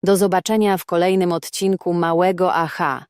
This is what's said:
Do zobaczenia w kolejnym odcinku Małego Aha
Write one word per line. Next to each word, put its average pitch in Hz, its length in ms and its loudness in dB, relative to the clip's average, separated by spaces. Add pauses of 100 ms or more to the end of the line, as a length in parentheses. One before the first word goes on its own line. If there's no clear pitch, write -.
Do 196 140 4
zobaczenia 196 600 2
w - 80 -8
kolejnym 180 480 0
odcinku 180 640 -4
Małego 175 600 2
Aha 151 560 -4